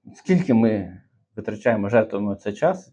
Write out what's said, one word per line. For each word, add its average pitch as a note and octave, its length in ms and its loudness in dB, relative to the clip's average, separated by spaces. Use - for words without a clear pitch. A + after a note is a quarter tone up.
скільки E3+ 400 0
ми G#2 480 0
витрачаємо, G#2+ 520 -2
жертвуємо G#2 460 0
цей G2+ 180 -8
час, F3+ 400 -4